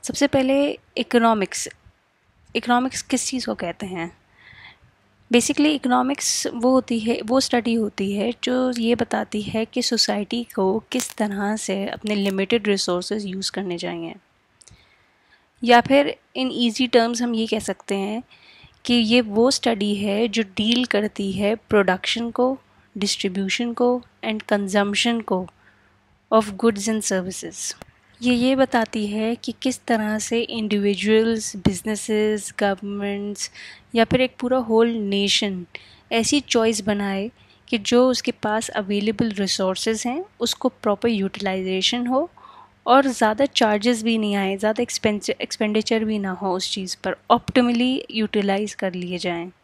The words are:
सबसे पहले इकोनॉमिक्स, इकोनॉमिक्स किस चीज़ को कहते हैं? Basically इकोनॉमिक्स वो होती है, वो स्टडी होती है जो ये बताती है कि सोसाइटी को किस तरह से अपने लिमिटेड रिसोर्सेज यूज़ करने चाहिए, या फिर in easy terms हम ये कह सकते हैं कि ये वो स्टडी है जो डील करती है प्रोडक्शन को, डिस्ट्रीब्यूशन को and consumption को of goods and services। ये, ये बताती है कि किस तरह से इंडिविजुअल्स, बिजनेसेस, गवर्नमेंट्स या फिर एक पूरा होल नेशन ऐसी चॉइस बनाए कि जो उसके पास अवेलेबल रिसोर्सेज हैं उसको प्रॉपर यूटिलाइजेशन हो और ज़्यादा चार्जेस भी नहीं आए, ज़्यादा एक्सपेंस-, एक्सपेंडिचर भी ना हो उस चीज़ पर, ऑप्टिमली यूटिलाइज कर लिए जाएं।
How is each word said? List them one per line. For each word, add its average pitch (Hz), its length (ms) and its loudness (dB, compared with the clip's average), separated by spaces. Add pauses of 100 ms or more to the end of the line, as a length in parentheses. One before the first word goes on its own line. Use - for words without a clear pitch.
सबसे - 240 0
पहले 277 500 2 (200)
इकोनॉमिक्स, 226 720 2 (840)
इकोनॉमिक्स 240 460 0
किस - 240 -2
चीज़ 254 200 -6
को 214 100 -4
कहते 180 300 -8
हैं? 175 320 -8 (1160)
Basically 277 320 4
इकोनॉमिक्स 262 880 0
वो 240 180 2
होती 254 280 2
है, 220 260 -2
वो 247 140 2
स्टडी 233 340 0
होती 208 400 -2
है 220 200 -2 (100)
जो 254 280 0
ये 233 240 0
बताती 214 460 -2
है 220 240 -4
कि - 160 -4
सोसाइटी 220 640 -2
को 202 480 0
किस - 240 -2
तरह 202 400 -2
से 196 320 -4
अपने - 280 -4
लिमिटेड 196 520 0
रिसोर्सेज 196 580 -2
यूज़ 190 260 -6
करने 185 260 -6
चाहिए, 170 380 -8 (1500)
या 240 180 8
फिर 285 360 2 (200)
in 262 140 -2
easy 240 380 0
terms 233 320 2
हम 240 140 -2
ये 220 120 -2
कह 220 120 -2
सकते - 360 -6
हैं 208 280 -4 (640)
कि 247 80 0
ये 240 280 4
वो 220 300 4
स्टडी 208 440 0
है 202 320 0
जो 220 160 -2
डील 220 420 0
करती 202 460 -2
है 202 240 0
प्रोडक्शन 214 760 0
को, 254 280 0 (380)
डिस्ट्रीब्यूशन 196 760 -2
को 247 300 2 (220)
and 220 180 -4
consumption 202 800 0
को 185 260 -4 (840)
of 220 120 6
goods 202 360 0
and 220 200 -2
services। - 720 -6 (460)
ये, 247 120 4
ये 247 220 4
बताती 226 520 0
है 220 280 -2
कि - 260 -8
किस - 240 -4
तरह 214 340 0
से 233 220 -2
इंडिविजुअल्स, 214 1120 0
बिजनेसेस, 214 1040 -2
गवर्नमेंट्स 202 920 -4 (440)
या 226 100 6
फिर 254 160 2
एक 254 180 0
पूरा 247 180 0
होल 226 320 4
नेशन 202 760 0 (460)
ऐसी 233 280 2
चॉइस 226 420 2
बनाए 202 500 -2 (360)
कि 240 100 -2
जो 240 320 4
उसके 247 220 -2
पास 220 380 -2
अवेलेबल 208 600 -2
रिसोर्सेज 196 760 -2
हैं 285 200 -4 (140)
उसको 240 300 -2
प्रॉपर 208 400 0
यूटिलाइजेशन 190 1000 -2
हो 269 240 0 (560)
और 269 180 8
ज़्यादा 226 400 2
चार्जेस 220 580 2
भी 226 140 2
नहीं 208 180 0
आए, 196 220 0
ज़्यादा 214 260 0
एक्सपेंस-, 214 460 -2
एक्सपेंडिचर 220 720 0
भी 214 160 -2
ना 196 120 -4
हो 185 240 -2
उस 185 160 -4
चीज़ 190 320 -8
पर, 190 120 -4 (160)
ऑप्टिमली 240 800 -2
यूटिलाइज 208 600 -2
कर 190 200 -6
लिए 180 240 -6
जाएं। 175 340 -6 (120)